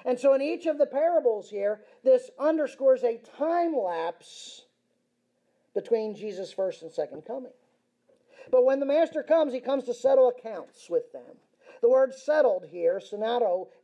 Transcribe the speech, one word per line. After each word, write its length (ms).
And 140
so 140
in 80
each 240
of 120
the 80
parables 640
here, 320
this 340
underscores 640
a 180
time 380
lapse 920
between 420
Jesus' 360
first 300
and 100
second 340
coming. 280
But 140
when 160
the 40
master 380
comes, 300
he 80
comes 240
to 80
settle 340
accounts 600
with 240
them. 240
The 80
word 240
settled 520
here, 340
senato, 680